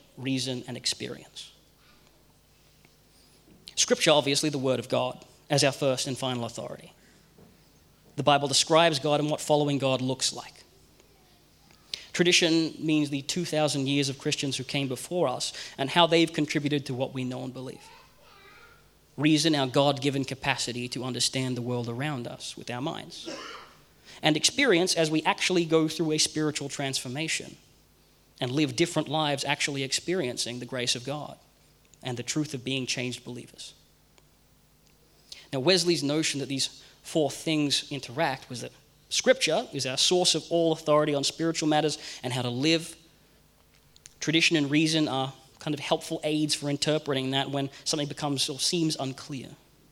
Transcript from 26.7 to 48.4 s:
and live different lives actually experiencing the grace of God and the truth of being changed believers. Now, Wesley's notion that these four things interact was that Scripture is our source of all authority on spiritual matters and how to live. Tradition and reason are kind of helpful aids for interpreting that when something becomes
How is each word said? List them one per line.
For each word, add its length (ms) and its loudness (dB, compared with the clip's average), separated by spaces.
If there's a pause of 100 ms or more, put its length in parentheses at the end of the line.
and 100 -2
live 260 0
different 320 0
lives 360 0
actually 380 -2
experiencing 800 -4
the 60 -8
grace 280 -2
of 100 -6
God 320 -8 (640)
and 140 -6
the 60 -8
truth 320 -4
of 100 -10
being 220 -4
changed 380 -6
believers. 500 -16 (1800)
Now, 60 -4
Wesley's 460 4
notion 360 0
that 80 -4
these 320 -4 (220)
four 260 0
things 640 0
interact 580 -4
was 120 -10
that 100 -12 (400)
Scripture 640 4
is 140 -4
our 100 -2
source 380 4
of 160 -2
all 220 4
authority 420 4
on 80 0
spiritual 460 -2
matters 300 2 (260)
and 80 -4
how 100 -2
to 80 -2
live. 460 0 (1200)
Tradition 380 4
and 120 2
reason 380 4
are 260 -2 (280)
kind 120 -4
of 60 -4
helpful 460 -2
aids 300 0
for 140 -4
interpreting 640 0
that 200 0
when 200 -2 (140)
something 240 -2
becomes 400 -2